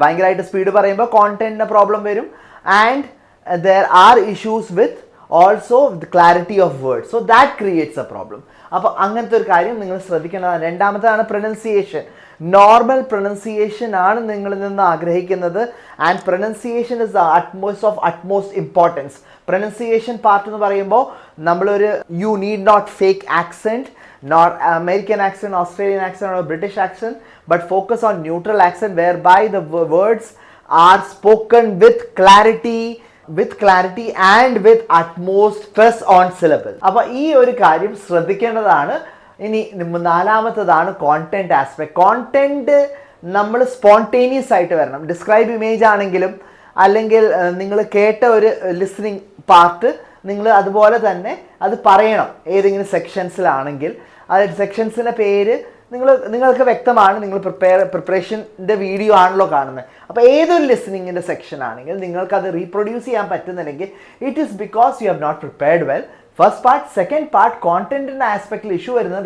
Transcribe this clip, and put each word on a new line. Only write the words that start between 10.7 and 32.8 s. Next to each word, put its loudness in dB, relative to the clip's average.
പ്രൊനൗൺസിയേഷൻ. -4
നോർമൽ 6
പ്രൊനൗൺസിയേഷൻ -6
ആണ് 0
നിങ്ങളിൽ -8
നിന്ന് -2
ആഗ്രഹിക്കുന്നത്. -4
And 0
pronunciation -4
is -8
the 2
utmost -6
of -2
utmost -6
importance. -2
പ്രൊനൗൺസിയേഷൻ -4
പാർട്ട് 2
എന്ന് -10
പറയുമ്പോൾ 0
നമ്മളൊരു, 0
you -2
need -6
not 4
fake 0
accent, -8
nor 4
American -2
accent, -8
Australian -4
accent -8
or -4
British -8
accent, -12
but 0
focus -2
on -2
neutral -2
accent -6
whereby 4
the -4
w-, -2
words 0
are 6
spoken 4
with 6
clarity, 4